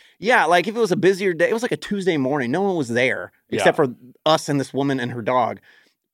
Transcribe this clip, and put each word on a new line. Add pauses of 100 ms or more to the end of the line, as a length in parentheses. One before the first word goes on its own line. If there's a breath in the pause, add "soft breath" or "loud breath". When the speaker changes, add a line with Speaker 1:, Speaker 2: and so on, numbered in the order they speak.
(180 loud breath)
Speaker 1:
yeah,
like,
if
it
was
a
busier
day,
it
was,
like,
a
Tuesday
morning.
No
one
was
there (200)
except
Speaker 2:
Yeah.
Speaker 1:
for (320)
us
and
this
woman
and
her
dog. (540 soft breath)